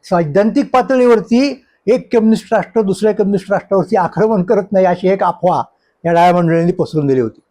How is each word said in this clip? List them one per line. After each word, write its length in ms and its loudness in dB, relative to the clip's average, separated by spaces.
सैद्धांतिक 680 0
पातळीवरती 880 0
एक 260 -2
कम्युनिस्ट 400 0
राष्ट्र 280 -2
दुसऱ्या 300 0
कम्युनिस्ट 400 -2
राष्ट्रावरती 440 -2
आक्रमण 480 0
करत 280 -2
नाही 140 2
अशी 220 -2
एक 160 0
अफवा 400 -2
या 80 0
डाव्या 220 4
मंडळींनी 360 0
पसरून 360 -4
दिली 120 2
होती. 200 -4